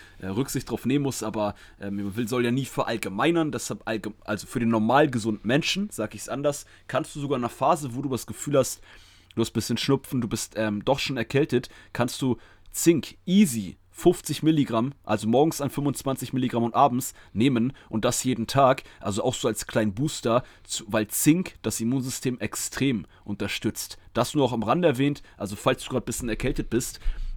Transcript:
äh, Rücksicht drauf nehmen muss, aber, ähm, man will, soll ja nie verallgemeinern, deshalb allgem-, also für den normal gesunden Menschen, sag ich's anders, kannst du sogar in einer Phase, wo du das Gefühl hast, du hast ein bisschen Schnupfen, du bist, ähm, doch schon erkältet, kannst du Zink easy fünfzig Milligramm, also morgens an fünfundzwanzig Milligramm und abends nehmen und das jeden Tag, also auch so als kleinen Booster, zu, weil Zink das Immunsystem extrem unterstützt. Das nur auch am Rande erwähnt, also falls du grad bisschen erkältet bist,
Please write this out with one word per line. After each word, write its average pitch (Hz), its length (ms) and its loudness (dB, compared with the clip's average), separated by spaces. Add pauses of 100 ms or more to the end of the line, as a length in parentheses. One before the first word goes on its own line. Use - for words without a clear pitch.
(200)
äh, 92 60 -10
Rücksicht 120 420 -4
drauf 117 160 -6
nehmen 139 200 0
muss, 131 180 -4
aber, 107 320 -2 (260)
ähm, 98 160 -8
man 101 200 -6
will, 120 100 -2
soll 120 180 0
ja 120 60 2
nie 131 140 0
verallgemeinern, 135 880 0
deshalb 117 340 -6
allgem-, 107 280 -4 (100)
also 104 240 -6
für - 100 -4
den 117 120 2
normal 117 380 4
gesunden 110 380 -2
Menschen, 160 460 0
sag 107 240 -6
ich's - 120 -12
anders, 143 380 -2 (220)
kannst 143 260 -2
du 151 60 -8
sogar 139 180 -2
in 120 60 -2
einer 117 60 0
Phase, 143 440 0
wo 135 80 -6
du 143 60 -4
das 127 180 -2
Gefühl 139 320 0
hast, - 220 2 (560)
du 113 60 4
hast 113 80 0
ein - 20 -20
bisschen 117 240 0
Schnupfen, 139 440 0
du 113 60 0
bist, - 300 -6
ähm, 104 280 -2
doch 135 140 2
schon - 180 -4
erkältet, 131 520 0 (240)
kannst - 300 -2
du 127 160 2 (340)
Zink - 520 4
easy 156 520 4 (240)
fünfzig - 420 2
Milligramm, 139 500 2 (120)
also 107 240 -2
morgens 143 320 4
an 139 100 -2
fünfundzwanzig 135 640 -4
Milligramm 127 320 0
und 113 100 -2
abends 127 400 2 (180)
nehmen 123 400 2 (160)
und 107 160 -4
das 123 200 0
jeden 117 220 -2
Tag, 135 360 4 (180)
also 101 240 -4
auch 123 100 0
so - 140 -4
als - 180 -4
kleinen 110 280 0
Booster, 123 480 0 (220)
zu, - 240 -8
weil 107 200 0
Zink - 540 2
das - 180 -4
Immunsystem 127 600 -2
extrem 110 640 -2 (180)
unterstützt. - 760 -6 (160)
Das 120 200 0
nur 147 100 4
auch 123 80 2
am 117 100 -2
Rande 156 260 4
erwähnt, 143 340 0 (140)
also 101 200 -6
falls - 280 0
du - 60 -10
grad 127 160 -2
bisschen 120 220 -6
erkältet 117 420 -2
bist, - 280 -2 (380)